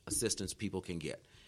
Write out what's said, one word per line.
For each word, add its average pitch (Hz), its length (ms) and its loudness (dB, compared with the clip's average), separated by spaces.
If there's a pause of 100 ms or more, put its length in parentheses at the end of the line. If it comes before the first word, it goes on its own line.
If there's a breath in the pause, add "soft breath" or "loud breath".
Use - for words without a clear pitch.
assistance 104 480 2
people 98 260 0
can 87 180 -4
get. 76 240 -4 (240 loud breath)